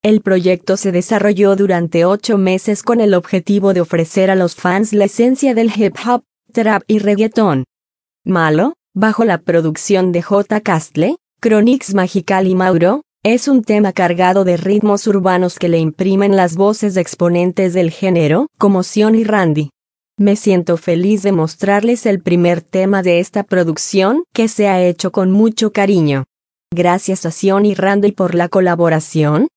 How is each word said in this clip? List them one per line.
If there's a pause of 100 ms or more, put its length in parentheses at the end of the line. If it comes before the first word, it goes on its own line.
El
proyecto
se
desarrolló
durante
ocho
meses
con
el
objetivo
de
ofrecer
a
los
fans
la
esencia
del
hip (100)
hop, (300)
trap
y
reggaetón. (600)
Malo, (200)
bajo
la
producción
de
J
Castle, (240)
Chronix
Magical
y
Mauro, (200)
es
un
tema
cargado
de
ritmos
urbanos
que
le
imprimen
las
voces
de
exponentes
del
género, (100)
como
Sion
y
Randy. (480)
Me
siento
feliz
de
mostrarles
el
primer
tema
de
esta
producción, (100)
que
se
ha
hecho
con
mucho
cariño. (500)
Gracias
a
Sion
y
Randy
por
la
colaboración.